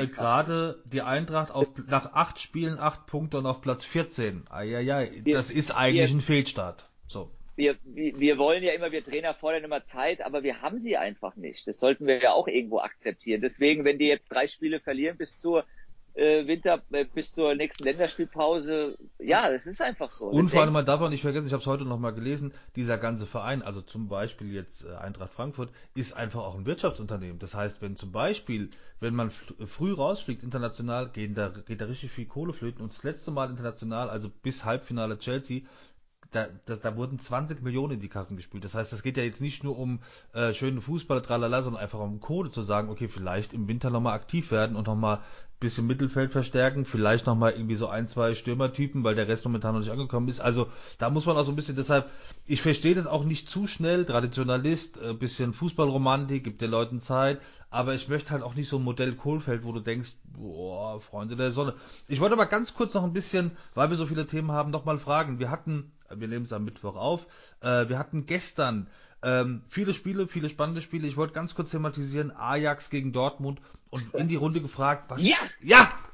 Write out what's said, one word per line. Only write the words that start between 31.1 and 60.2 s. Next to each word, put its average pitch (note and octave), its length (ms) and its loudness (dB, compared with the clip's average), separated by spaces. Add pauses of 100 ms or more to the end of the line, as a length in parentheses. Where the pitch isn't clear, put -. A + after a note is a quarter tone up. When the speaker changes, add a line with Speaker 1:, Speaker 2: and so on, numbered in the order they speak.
Speaker 2:
gehen G#2+ 240 -4
da, G2+ 160 0
geht G2 300 -8
da G#2+ 60 -4
richtig B2+ 260 -8
viel A#2+ 140 -6
Kohle D3+ 260 -6
flöten. A#2 300 -6
Und A2 100 -8
das - 100 -16
letzte D#3 280 -6
Mal C3+ 200 -2
international, A#2 580 -6
also G#2+ 220 -6
bis - 340 -6
Halbfinale A2+ 540 -2
Chelsea, B2+ 440 -6 (680)
da, A2 180 -2 (180)
da, A#2 80 -4
da A2 220 -4
wurden C3 240 -4
zwanzig C#3 420 -4
Millionen C3 320 -2
in G#2+ 60 -6
die G2 80 -8
Kassen G2 280 -8
gespült. F#2 280 -12
Das G2 100 -8
heißt, A2 180 -4
es G#2+ 120 -8
geht B2+ 120 -2
ja C3 60 0
jetzt A#2 180 -4
nicht C#3 220 -6
nur C#3 160 -4
um, B2+ 220 -2 (320)
äh, A#2 200 2
schönen C3 280 -2
Fußball, C3+ 420 -2
tralala, A#2+ 400 2
sondern A#2 200 -2
einfach G#2 180 -6
um G#2 180 -4
Kohle E3 320 -2
zu A#2 120 -4
sagen, G#2 260 2
okay, G#2+ 200 -4
vielleicht F#2+ 440 -4
im A2 160 -2
Winter A#2+ 220 0
noch A#2 100 2
mal A#2+ 140 2
aktiv D#3 360 -2
werden A2 260 4
und A2 120 -2
noch G#2+ 80 2
mal G#2+ 260 2 (380)
bisschen A#2 260 0
Mittelfeld C3 460 2
verstärken, C3 520 2
vielleicht A2 420 4
noch A#2 100 4
mal A2+ 160 6
irgendwie A2 240 -2
so A2 120 0
ein, A2+ 200 -2
zwei A#2 260 2
Stürmertypen, C3 720 0
weil A2 100 6
der G#2+ 140 2
Rest A2+ 180 0
momentan A2+ 280 0
noch A2+ 60 2
nicht G#2+ 120 -2
angekommen B2 360 0
ist. B2 120 -4
Also A#2+ 260 2 (320)
da A#2+ 100 2
muss D3+ 160 2
man E3 120 4
auch D3 80 4
so C#3+ 80 -2
ein D3 40 -2
bisschen, D3 200 -4
deshalb, C#3 340 4 (340)
ich D3 160 0
verstehe D#3 360 6
das F3 100 0
auch D3 180 0
nicht D#3 240 -2
zu G3+ 200 -2
schnell, F3 360 2
Traditionalist, B2+ 960 0
äh, A#2 140 -4
bisschen A#2+ 400 -2
Fußballromantik, C#3 880 2
gibt G#2+ 160 -6
den A2+ 120 0
Leuten A#2 260 2
Zeit, C3+ 400 2 (320)
aber B2+ 240 0
ich - 140 -6
möchte C#3+ 240 -2
halt C#3 100 0
auch A#2+ 140 -8
nicht C#3+ 120 -4
so C#3+ 100 0
ein C3 40 0
Modell B2 320 0
Kohlfeld, A#2 500 -2
wo A#2 80 -6
du A2+ 80 -4
denkst, A#2 340 -4 (100)